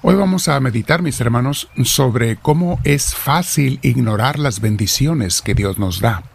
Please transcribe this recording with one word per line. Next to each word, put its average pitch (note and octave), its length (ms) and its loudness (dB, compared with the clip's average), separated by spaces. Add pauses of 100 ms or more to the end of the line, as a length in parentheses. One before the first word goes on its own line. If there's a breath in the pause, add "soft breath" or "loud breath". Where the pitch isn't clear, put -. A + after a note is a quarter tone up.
Hoy F3+ 120 4
vamos F#3+ 320 0
a C#3+ 120 2
meditar, C3 420 0
mis D3+ 200 -4
hermanos, B2 480 0 (160)
sobre A#2 500 0
cómo E3+ 480 0
es D3 320 0
fácil C#3 680 0
ignorar A#2+ 560 0
las C3+ 220 -2
bendiciones G#2+ 840 0
que - 140 0
Dios G2 240 0
nos F#2+ 220 -2
da. A2 220 0 (120)